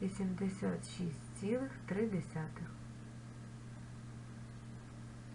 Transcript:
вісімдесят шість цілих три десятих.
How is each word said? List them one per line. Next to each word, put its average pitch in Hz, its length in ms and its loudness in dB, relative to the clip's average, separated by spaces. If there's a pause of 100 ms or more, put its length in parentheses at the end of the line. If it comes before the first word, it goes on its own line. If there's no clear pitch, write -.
вісімдесят 190 880 4
шість - 500 0
цілих 254 320 4 (140)
три 208 220 6
десятих. 165 600 2 (2750)